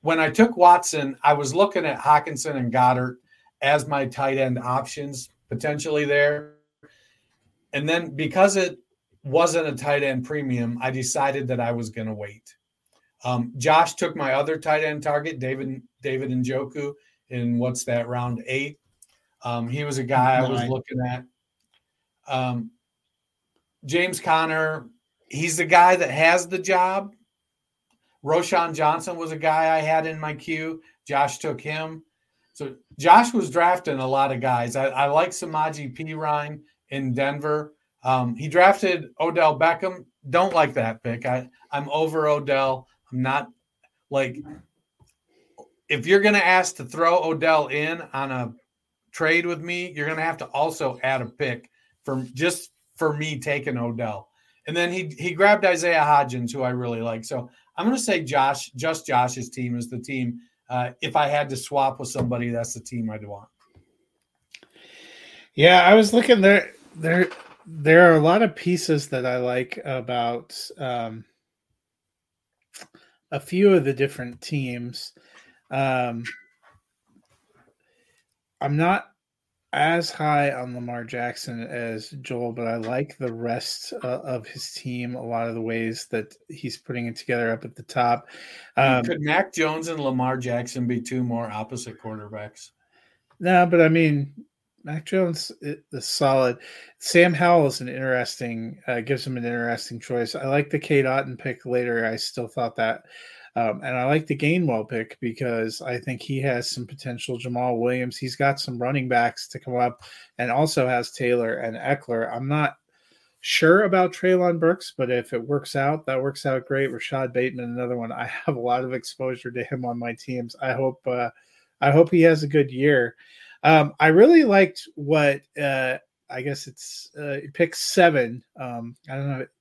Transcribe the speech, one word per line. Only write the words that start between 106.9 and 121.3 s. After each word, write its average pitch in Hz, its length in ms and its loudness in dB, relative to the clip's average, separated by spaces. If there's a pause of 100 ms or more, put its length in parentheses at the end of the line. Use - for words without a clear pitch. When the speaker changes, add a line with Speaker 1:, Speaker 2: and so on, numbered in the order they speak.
Speaker 2:
Jamal 123 400 -4
Williams, 123 380 -2
he's 127 180 -8
got 139 240 0
some 123 240 -8
running 127 260 -2
backs 120 380 0
to - 140 -16
come 123 160 -6
up 123 260 -2 (360)
and 120 120 -4
also 139 380 2
has 120 240 -2
Taylor 120 460 0
and 117 180 -8
Eckler. 123 580 -4
I'm 131 140 -6
not 147 300 -2 (640)
sure 180 420 4
about 180 280 2
Treylon 180 460 2
Burks, 165 400 0
but 127 100 0
if 123 240 -2
it 120 80 -2
works 139 360 -4
out, 147 300 -2
that 131 140 -2
works 139 260 -4
out 131 200 -2
great. 135 240 -2
Rashad 127 420 -6
Bateman, 127 320 -2
another 123 320 -6
one. 117 140 -8
I 117 140 -8
have 135 320 -4
a 120 40 -8
lot 123 240 -2
of 127 80 -6
exposure 127 600 -8
to 123 100 -6
him 127 220 -8
on 120 160 -6
my 117 140 -8
teams. 120 460 -10
I 131 120 -4
hope, 131 340 -4
uh, 123 240 -2 (500)